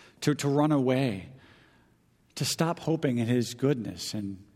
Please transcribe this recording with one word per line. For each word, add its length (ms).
to, 140
to 140
run 240
away, 580
to 100
stop 360
hoping 360
in 120
his 260
goodness 580
and 260